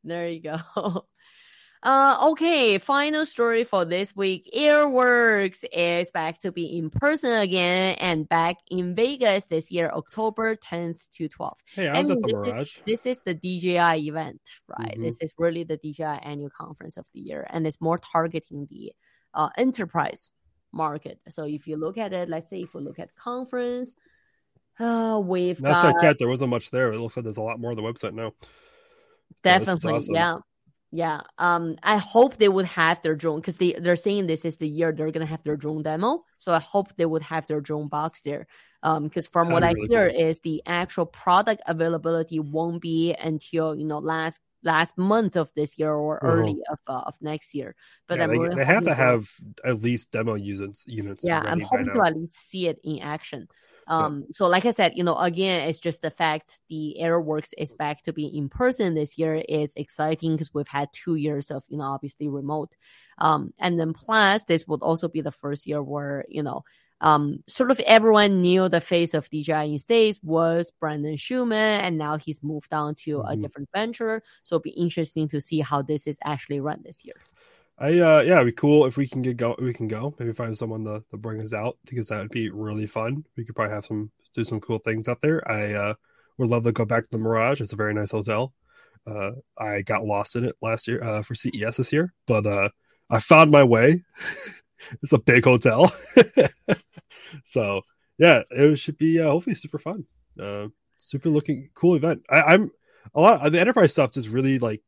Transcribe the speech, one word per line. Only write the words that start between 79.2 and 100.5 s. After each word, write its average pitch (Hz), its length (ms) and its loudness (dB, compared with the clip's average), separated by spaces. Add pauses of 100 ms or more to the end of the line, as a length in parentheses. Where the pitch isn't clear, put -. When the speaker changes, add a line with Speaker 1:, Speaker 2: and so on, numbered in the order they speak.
Speaker 2:
get 123 160 -2
go, 117 200 -2
we 127 140 -4
can 113 160 -6
go. 120 300 -6
Maybe 117 160 -6
find 113 200 -6
someone 110 300 -6
to, 107 180 -8 (100)
to 104 40 -14
bring 110 240 -8
us 110 140 -8
out, 110 320 -6
because 120 220 -8
that 104 120 -4
would 107 100 -10
be 110 200 -4
really 107 360 -6
fun. 123 380 -6 (120)
We 113 100 -10
could 117 100 -12
probably 107 180 -2
have 104 120 -10
some, 107 240 -6 (240)
do 117 100 -2
some 107 160 -6
cool 113 160 -4
things 110 320 -4
out 120 140 -4
there. 156 280 0
I, 104 220 -2
uh, 104 220 -2 (420)
would 120 140 0
love 120 140 0
to 117 80 2
go 113 120 0
back 117 200 0
to - 60 -18
the 117 60 -6
Mirage. 113 460 0
It's 104 100 -8
a 104 40 -10
very 107 180 -2
nice 104 160 -4
hotel. 110 420 -2 (540)
Uh, 104 240 -8 (260)
I 104 240 -4
got 104 240 -2
lost 104 320 -2
in 120 80 -2
it - 160 -4
last 113 280 -4
year, 117 140 -2
uh, 107 200 -4
for 120 120 -10
C - 200 -4
E 104 100 -4
S 117 140 -4
this 131 120 -2
year, 165 220 0 (140)
but, 107 180 2
uh, 101 240 0 (400)
I 113 120 2
found 160 300 8
my 143 140 10
way. 127 400 6 (120)
<laughs> - 840 -14
It's - 100 0
a 135 60 6
big 120 260 6
hotel. 127 460 6 (260)
<laughs> 226 140 10 (1120)
So 101 380 -2 (360)
yeah, 151 320 8
it 143 260 6
should - 220 -8
be, 165 220 4
uh, 156 100 2
hopefully 175 240 0
super - 240 -12
fun. 196 260 -8 (340)
Uh, 101 280 -8 (320)